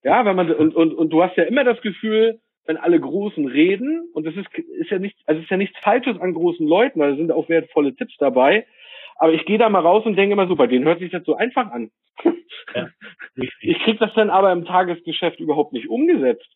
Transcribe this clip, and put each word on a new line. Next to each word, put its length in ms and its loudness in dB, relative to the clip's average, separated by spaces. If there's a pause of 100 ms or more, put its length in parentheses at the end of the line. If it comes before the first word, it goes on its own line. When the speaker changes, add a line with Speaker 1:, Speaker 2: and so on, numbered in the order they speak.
Speaker 1:
Ja, 220 2
wenn 100 0
man, 160 0
und, 240 2
und, 180 2
und 180 -2
du 120 2
hast 140 -4
ja 60 4
immer 200 0
das 180 0
Gefühl, 580 -2 (260)
wenn 120 -4
alle 220 2
Großen 480 -4
reden, 680 -2
und 120 -6
das 100 -8
ist, 120 -12 (100)
ist 320 -10
ja 100 -4
nichts, 280 -8
also 120 0
es 60 -16
ist 60 -8
ja 60 0
nichts 220 -4
Falsches 400 0
an 140 -4
großen 340 -2
Leuten, 320 2
weil 120 2
da 60 -2
sind 140 -2
auch 180 -2
wertvolle 460 0
Tipps 220 -10
dabei. 480 2 (520)
Aber 160 4
ich 120 -2
gehe 120 0
da 120 4
mal 120 2
raus 240 4
und 100 -2
denke 180 2
immer 140 2
so, 80 0
„Bei 120 4
denen 180 2
hört 140 2
sich 120 -10
das 140 -8
so 100 0
einfach 360 -4
an.“ 200 -10 (840)
Speaker 2:
Ja, 140 -8 (480)
richtig. 140 -6 (100)
Speaker 1:
Ich 220 -2
krieg 160 0
das 160 -2
dann 140 2
aber 220 4
im 140 -2
Tagesgeschäft 720 -2
überhaupt 340 -2
nicht 160 -8
umgesetzt. 680 0